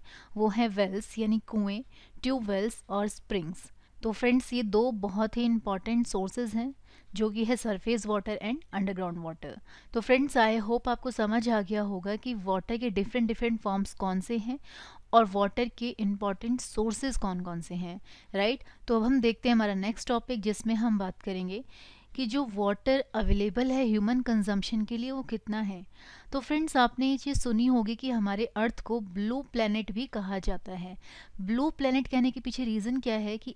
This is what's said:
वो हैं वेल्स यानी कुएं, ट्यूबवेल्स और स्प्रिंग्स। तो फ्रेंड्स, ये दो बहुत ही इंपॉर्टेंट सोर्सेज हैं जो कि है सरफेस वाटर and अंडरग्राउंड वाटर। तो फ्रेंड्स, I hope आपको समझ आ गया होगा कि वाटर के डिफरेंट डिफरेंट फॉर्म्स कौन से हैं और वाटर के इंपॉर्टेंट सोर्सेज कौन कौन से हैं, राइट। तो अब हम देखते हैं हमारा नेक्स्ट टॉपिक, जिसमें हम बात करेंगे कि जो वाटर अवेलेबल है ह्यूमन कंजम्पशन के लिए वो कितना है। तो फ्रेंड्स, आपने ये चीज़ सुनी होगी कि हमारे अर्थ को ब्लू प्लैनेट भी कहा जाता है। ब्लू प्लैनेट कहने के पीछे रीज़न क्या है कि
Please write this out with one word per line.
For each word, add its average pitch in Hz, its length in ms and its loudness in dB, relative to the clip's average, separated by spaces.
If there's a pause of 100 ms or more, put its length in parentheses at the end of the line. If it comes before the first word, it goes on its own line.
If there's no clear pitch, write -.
(360)
वो 214 120 4
हैं 226 200 2
वेल्स 196 500 -2
यानी 220 280 2
कुएं, 208 360 -2 (400)
ट्यूबवेल्स 220 640 0
और 202 200 0
स्प्रिंग्स। 180 560 -6 (380)
तो 220 100 0
फ्रेंड्स, 247 400 2
ये 247 100 0
दो 214 300 4
बहुत 208 440 -2
ही 240 80 2
इंपॉर्टेंट 226 640 0
सोर्सेज 202 480 -4
हैं 240 200 -2 (400)
जो 214 160 2
कि 220 140 -2
है 240 120 2
सरफेस 220 500 -2
वाटर 208 380 -2
and 254 180 -4 (100)
अंडरग्राउंड 190 460 -2
वाटर। 160 400 -10 (340)
तो 233 80 0
फ्रेंड्स, 262 360 4
I 226 240 6
hope 233 280 0
आपको 247 220 -2
समझ 220 380 2
आ 220 120 4
गया 208 220 -2
होगा 196 340 -4
कि 247 180 -6
वाटर 190 420 0
के 240 140 -2
डिफरेंट 220 380 0
डिफरेंट 233 320 0
फॉर्म्स 196 340 0
कौन 190 260 0
से 233 180 -2
हैं 240 200 -4 (540)
और 226 200 10
वाटर 202 460 0
के 233 120 -4
इंपॉर्टेंट 208 720 -2
सोर्सेज 226 560 -2
कौन 180 240 0
कौन 175 200 -6
से 170 140 -10
हैं, 180 260 -6 (340)
राइट। 214 300 0 (240)
तो 233 80 4
अब 220 80 4
हम 262 160 6
देखते 226 280 2
हैं 240 80 6
हमारा 208 180 4
नेक्स्ट 196 340 -4
टॉपिक, 240 320 -2
जिसमें 214 340 0
हम 220 240 2
बात 185 240 -4
करेंगे 185 420 -4 (500)
कि 262 120 -2
जो 269 180 0 (100)
वाटर 208 480 2 (120)
अवेलेबल 208 560 4
है 262 140 2
ह्यूमन 220 380 4
कंजम्पशन 214 600 0
के 233 120 -4
लिए 240 140 -4
वो 269 120 -6
कितना 220 380 -6
है। 196 240 -6 (480)
तो 269 80 -2
फ्रेंड्स, 311 360 0
आपने 254 300 4
ये 269 100 2
चीज़ 277 220 0
सुनी 233 280 4
होगी 233 280 4
कि 262 160 -4
हमारे 208 340 0 (120)
अर्थ 220 240 0
को 233 200 -2
ब्लू 208 400 -2 (120)
प्लैनेट 220 400 0
भी 233 140 -4
कहा 196 320 -4
जाता 185 340 -2
है। 180 240 -10 (440)
ब्लू 233 300 2
प्लैनेट 269 380 0
कहने 254 220 4
के 247 100 -8
पीछे 254 240 -4
रीज़न 226 360 0
क्या 233 160 -2
है 214 220 -2
कि - 180 -12